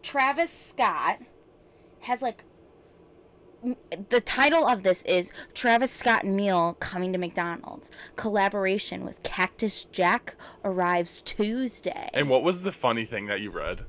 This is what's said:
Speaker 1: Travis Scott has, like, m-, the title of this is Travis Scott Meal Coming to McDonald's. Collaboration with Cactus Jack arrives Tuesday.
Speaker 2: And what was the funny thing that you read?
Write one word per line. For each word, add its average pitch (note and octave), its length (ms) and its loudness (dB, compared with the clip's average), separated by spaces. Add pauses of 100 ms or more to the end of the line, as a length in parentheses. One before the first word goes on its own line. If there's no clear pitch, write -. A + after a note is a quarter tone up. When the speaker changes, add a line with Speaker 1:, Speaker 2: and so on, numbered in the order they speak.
Speaker 1:
Travis C#4 480 0
Scott F3 680 0 (800)
has, B3 200 -2
like, B3 220 -4 (1200)
m-, B3 140 -4 (320)
the A#3+ 100 4
title C#4+ 480 4
of G#3+ 160 0
this F#3 200 4
is F3+ 280 0 (220)
Travis A#3+ 380 2
Scott - 340 2
Meal F#3+ 560 2
Coming F#3 320 -2
to F#3 60 0
McDonald's. E3+ 720 -6 (280)
Collaboration G3 880 0
with - 180 -12
Cactus - 600 -2
Jack F#3 500 0 (300)
arrives F3+ 560 0
Tuesday. A3 920 -4
Speaker 2:
And C#3+ 160 2
what B2+ 140 4
was F3+ 200 2
the F#3+ 100 -2
funny A#2 320 0
thing G#2 220 -8
that G2+ 120 -2
you G#2 120 -6
read? E2+ 380 -6